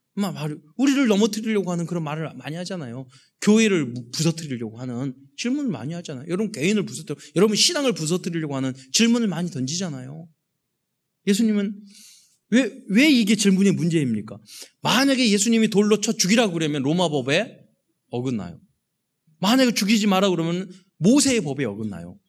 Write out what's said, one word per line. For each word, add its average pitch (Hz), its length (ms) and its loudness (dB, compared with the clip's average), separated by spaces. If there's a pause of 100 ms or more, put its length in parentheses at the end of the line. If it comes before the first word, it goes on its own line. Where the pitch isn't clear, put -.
(140)
마-, 196 180 -4
말, 151 260 -8 (180)
우리를 269 300 0
넘어뜨리려고 214 640 0
하는 170 160 -4
그런 170 160 -6
말을 151 320 -8
많이 131 220 -12
하잖아요. 151 500 -10 (340)
교회를 208 460 4
무-, 120 240 -10
부서뜨리려고 139 720 -4
하는 127 340 -8 (220)
질문을 262 340 -4
많이 131 240 -8
하잖아요. 156 340 -12
여러분, 165 220 -4
개인을 180 360 -2
부서뜨려-, - 300 -12 (200)
여러분, 208 200 4
신앙을 285 360 0
부서뜨리려고 160 640 -4
하는 131 180 -2 (180)
질문을 233 360 4
많이 170 220 -4
던지잖아요. 147 800 -8 (960)
예수님은 208 520 0 (720)
왜, 233 380 0
왜 247 220 6
이게 233 260 4
질문의 196 360 4
문제입니까? 135 640 0 (420)
만약에 247 500 2
예수님이 220 380 4
돌로 208 320 4
쳐 220 120 -2
죽이라고 208 400 2
그러면 151 300 -2
로마법에 156 760 0 (520)
어긋나요. 113 500 -6 (800)
만약에 247 360 2
죽이지 214 320 0
마라 196 240 2
그러면 170 400 -2 (260)
모세의 240 460 4
법에 143 220 -4
어긋나요. 98 540 -8 (100)